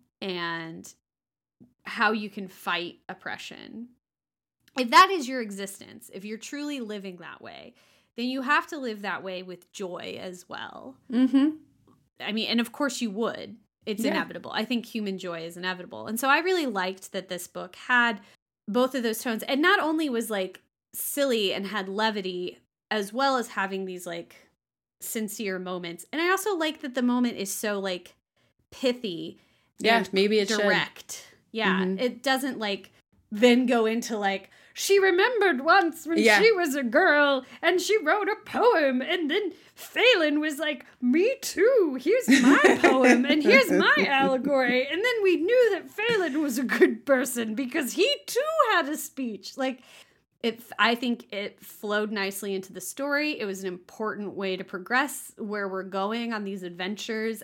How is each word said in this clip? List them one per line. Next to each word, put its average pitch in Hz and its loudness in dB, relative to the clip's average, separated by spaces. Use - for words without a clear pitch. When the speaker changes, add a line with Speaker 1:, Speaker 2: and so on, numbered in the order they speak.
Speaker 1:
and 170 -8
how 214 -2
you 214 -6
can 196 -14
fight 175 -8
oppression. - -14
If 240 -2
that 370 10
is 311 -4
your 262 -6
existence, 196 -12
if 196 -12
you're 214 -10
truly 294 -10
living 196 -10
that 156 -18
way, 78 -18
then 240 -4
you 262 -4
have 302 0
to 330 -10
live 220 -8
that 180 -6
way 185 -8
with 180 -16
joy - -10
as 180 -14
well. - -14
Speaker 2:
Mm-hmm. 262 4
Speaker 1:
I 170 -8
mean, 214 -2
and 233 0
of 233 -2
course - -4
you 226 -2
would. 208 -6
It's 214 -4
Speaker 2:
Yeah. 285 0
Speaker 1:
inevitable. 170 -6
I 214 -2
think 240 -4
human 202 -6
joy 170 -10
is 170 -12
inevitable. 180 -8
And 226 -6
so 269 -2
I 285 6
really 349 0
liked 190 -4
that 185 -8
this 175 -10
book 175 -14
had 240 2
both 247 2
of 240 -4
those 220 -2
tones. 220 -4
And 277 -2
not 381 4
only 311 0
was, 226 -2
like, 190 -6
silly 226 0
and 196 -6
had 190 -6
levity, 196 -4
as 208 -4
well 269 2
as 233 -4
having 190 -4
these, 180 -10
like, 170 -12
sincere 208 -6
moments. 180 -8
And 302 -4
I 349 0
also 381 0
like 311 -2
that 262 -8
the 262 -2
moment 247 2
is 196 -6
so, 208 -4
like, 185 -6
pithy 196 -4
Speaker 2:
Yeah, 226 4
Speaker 1:
and 190 -4
Speaker 2:
maybe 202 4
it 202 0
should. 214 2
Speaker 1:
direct. - -2
Yeah. 196 0
Speaker 2:
Mm-hmm. 190 0
Speaker 1:
It 247 -2
doesn't, 262 -2
like, 202 -6
then 240 6
go 233 4
into, 226 -2
like, 196 -2
she 392 4
remembered 381 4
once 339 4
when 320 0
Speaker 2:
Yeah. 415 6
Speaker 1:
she 440 8
was 349 0
a 277 -2
girl 285 4
and 349 2
she 403 2
wrote 381 0
a 427 0
poem, 285 2
and 311 -2
then 370 0
Phelan 320 2
was 302 -4
like, 302 -6
"Me 339 4
too. 370 2
Here's 427 2
my 453 6
poem 254 6
and 302 2
here's 466 6
my 427 6
Speaker 2:
<laughs> 554 2
Speaker 1:
allegory." 269 2
And 330 -2
then 466 0
we 359 4
knew 453 4
that 311 -4
Phelan 381 0
was 262 -2
a 269 0
good 240 2
person 247 0
because 247 -4
he 349 2
too - -2
had 330 2
a 302 -4
speech. 233 -10
Like, 262 -4
it, 226 -4
I 220 4
think 240 -4
it 202 -10
flowed 208 -4
nicely 196 -4
into 190 -8
the 180 -14
story. 285 -4
It 214 -6
was 190 -8
an 196 -6
important 196 -8
way 190 -4
to 185 -8
progress 247 -4
where 208 -6
we're 190 -6
going 208 -4
on 208 -6
these 196 -8
adventures. 214 -6